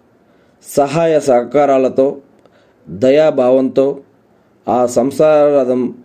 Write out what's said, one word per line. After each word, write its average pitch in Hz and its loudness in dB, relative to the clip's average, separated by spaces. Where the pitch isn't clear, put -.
సహాయ 151 0
సహకారాలతో, 135 0
దయాభావంతో 135 0
ఆ 123 0
సంసార 143 2
రథం 127 -2